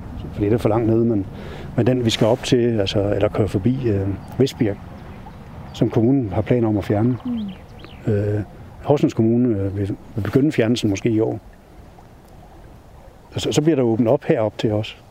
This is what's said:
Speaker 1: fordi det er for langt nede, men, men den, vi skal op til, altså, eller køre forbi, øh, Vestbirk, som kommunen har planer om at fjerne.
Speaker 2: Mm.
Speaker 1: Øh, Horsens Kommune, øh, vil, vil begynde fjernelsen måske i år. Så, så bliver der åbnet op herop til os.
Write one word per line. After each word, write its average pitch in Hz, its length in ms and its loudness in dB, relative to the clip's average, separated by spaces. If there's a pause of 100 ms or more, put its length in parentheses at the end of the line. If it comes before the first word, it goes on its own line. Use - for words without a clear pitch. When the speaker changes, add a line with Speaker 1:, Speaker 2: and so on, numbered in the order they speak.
(320)
Speaker 1:
fordi 104 140 -2
det 104 60 2
er 120 60 2
for 117 100 0
langt 110 180 2
nede, 113 180 2
men, 107 220 0 (500)
men 117 100 2
den, 127 180 2
vi 113 60 2
skal 113 160 2
op 117 180 2
til, 120 360 2
altså, 101 340 0
eller 104 140 2
køre 104 200 0
forbi, 120 400 0
øh, 98 200 0 (300)
Vestbirk, 117 380 2 (960)
som 113 180 0
kommunen 120 420 2
har 98 100 0
planer 117 260 2
om 107 100 2
at 92 60 -2
fjerne. 113 320 2 (920)
Speaker 2:
Mm. 113 60 2
Speaker 1:
Øh, 104 280 0 (420)
Horsens 147 320 2
Kommune, 117 440 2
øh, 98 200 -4
vil, 101 180 -2 (180)
vil 104 80 -4
begynde 135 300 2
fjernelsen 113 380 2
måske 98 200 0
i 110 100 2
år. 113 180 0 (2000)
Så, 120 160 -2
så 151 100 4
bliver 151 140 4
der 131 60 4
åbnet 113 260 4
op 135 160 2
herop 110 340 0
til 110 140 0
os. 107 240 -2 (140)